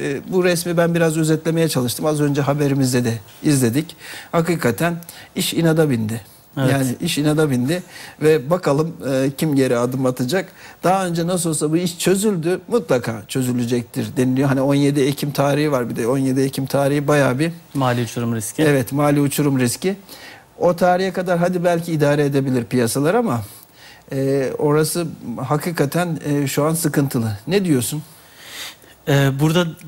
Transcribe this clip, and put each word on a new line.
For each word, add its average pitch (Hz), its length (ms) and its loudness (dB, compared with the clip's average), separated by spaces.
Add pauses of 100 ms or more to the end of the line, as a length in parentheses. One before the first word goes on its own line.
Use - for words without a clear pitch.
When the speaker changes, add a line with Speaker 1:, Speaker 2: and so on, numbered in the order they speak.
Speaker 1:
e, 143 200 -4 (120)
bu 185 100 2
resmi 175 340 0
ben 170 180 2
biraz 160 220 2
özetlemeye 160 520 2
çalıştım. 127 360 -2
Az 151 160 0
önce 147 200 2
haberimizde 135 640 0
de 113 80 0 (300)
izledik. 139 520 2 (360)
Hakikaten 170 640 0 (400)
iş - 180 -2
inada 160 360 2
bindi. 113 320 -2 (360)
Speaker 2:
Evet. 131 140 2
Speaker 1:
Yani 131 300 0
iş 165 160 -2
inada 151 340 2
bindi 139 320 0 (380)
ve 151 280 2
bakalım, 165 460 0 (160)
e, 135 260 2
kim 156 180 0
geri 127 220 4
adım 127 280 0
atacak. 127 440 -2 (340)
Daha 185 220 2
önce 170 220 -2
nasıl 175 220 -2
olsa 151 220 -2
bu 160 60 2
iş 180 220 -4
çözüldü, 185 680 0
mutlaka 120 600 -2
çözülecektir 123 920 -2
deniliyor. 127 320 2
Hani 135 120 2
on 143 140 2
yedi 143 260 2
Ekim 143 300 0
tarihi 143 400 0
var, 123 180 0
bir 120 60 -6
de 117 120 -2
on 135 100 2
yedi 135 240 0
Ekim 135 240 -2
tarihi 139 420 0
bayağı 135 320 4
bir 165 120 -2 (220)
Speaker 2:
Mali 123 300 0
uçurum 117 320 -4
riski. 113 280 -4
Speaker 1:
Evet, 139 280 2
mali 147 300 2
uçurum 143 380 0
riski. 151 360 0 (640)
O 175 160 2
tarihe 180 380 2
kadar 180 260 0
hadi 175 240 0
belki 170 280 0
idare 151 340 2
edebilir 135 400 0
piyasalar 135 500 0
ama, 175 260 0 (720)
e, 135 460 -2
orası 156 500 0 (300)
hakikaten, 156 880 -2
e, 143 220 0
şu 143 160 -2
an 160 100 0
sıkıntılı. 135 640 -2 (100)
Ne 190 180 0
diyorsun? 147 380 0 (1040)
Speaker 2:
Ee, 139 320 2
burada 160 280 2 (200)